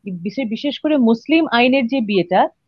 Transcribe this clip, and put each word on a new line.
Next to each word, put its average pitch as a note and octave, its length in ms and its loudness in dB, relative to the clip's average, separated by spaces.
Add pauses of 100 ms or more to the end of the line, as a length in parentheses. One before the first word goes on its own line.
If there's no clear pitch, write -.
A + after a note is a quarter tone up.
বিশে-, G3 420 -8
বিশেষ A3+ 320 -6
করে D4+ 180 0
মুসলিম C4 500 2
আইনের B3 400 2
যে C4+ 140 -2
বিয়েটা, G3+ 480 0 (180)